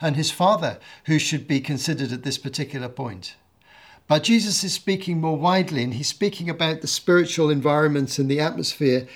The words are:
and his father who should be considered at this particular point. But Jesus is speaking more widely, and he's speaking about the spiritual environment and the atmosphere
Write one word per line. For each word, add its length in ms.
and 140
his 160
father 480
who 120
should 300
be 140
considered 500
at 120
this 140
particular 520
point. 460
But 180
Jesus 420
is 80
speaking 480
more 160
widely, 440
and 120
he's 140
speaking 420
about 320
the 60
spiritual 600
environment 680
and 100
the 120
atmosphere 720